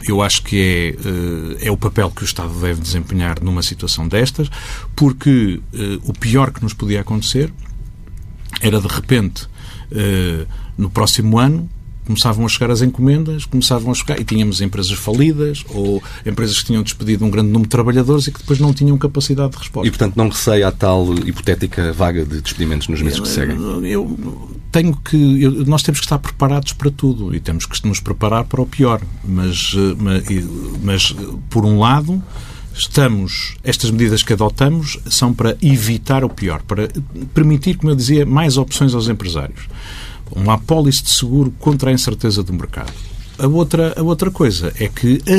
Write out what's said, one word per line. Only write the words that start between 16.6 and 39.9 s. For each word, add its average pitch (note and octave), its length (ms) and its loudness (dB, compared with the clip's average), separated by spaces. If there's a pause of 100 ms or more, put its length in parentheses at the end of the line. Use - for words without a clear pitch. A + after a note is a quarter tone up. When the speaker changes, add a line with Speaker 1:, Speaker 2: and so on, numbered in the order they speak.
Speaker 1:
tinham A2 180 2
despedido G#2+ 400 -2
um A2 60 4
grande G#2+ 180 2
número A2 160 4
de G#2+ 60 0
trabalhadores B2+ 580 2
e C#3+ 40 -4
que - 80 -10
depois C#3 200 0
não C#3+ 140 4
tinham C#3+ 240 4
capacidade C#3 540 0
de - 80 -12
resposta. A2 280 -2
Speaker 2:
E, G#2+ 40 0
portanto, G#2 260 0
não A2+ 100 4
receia G#2 400 2
a F#2 40 2
tal F#2 480 2
hipotética F2 720 -2
vaga F2 320 0
de D2+ 160 -4
despedimentos D#2 460 -2
nos D2+ 140 -2
meses D2+ 180 0
que - 80 -4
Speaker 1:
Eu, - 40 -4
Speaker 2:
seguem? D#2+ 580 -2
Speaker 1:
eu - 600 -4 (220)
tenho E3 240 2
que, C#3 480 4
eu, C3+ 80 6 (140)
nós D3 180 2
temos C#3+ 160 0
que - 60 -4
estar C#3+ 120 0
preparados C#3+ 560 0
para - 160 -2
tudo A#2+ 460 -2
e E2 40 -2
temos E2 260 -4
que - 220 -4
nos G2 120 0
preparar A2+ 460 0
para B2+ 160 0
o B2+ 40 0
pior, B2 340 2 (240)
mas, F#2 540 0
eh, G2 240 2
ma-, F#2+ 160 2
e, F#2 240 -2 (420)
mas, F#2+ 340 0
eh, G2+ 60 -8 (260)
por G#2+ 160 2
um G#2 140 4
lado, D3+ 420 2 (520)
estamos, G#2+ 880 0
estas - 280 0
medidas A2 320 4
que - 100 0
adotamos C#3 640 0 (120)
são B2 240 2
para A2+ 280 0
evitar B2+ 640 2
o A#2+ 60 2
pior, E2 340 -4
para G#2 260 -2 (440)
permitir, D3+ 440 4
como D#3 140 2
eu C#3+ 40 4
dizia, C3+ 300 4
mais C#3 320 2
opções C3+ 360 2
aos A2+ 140 0
empresários. F2 600 -4 (640)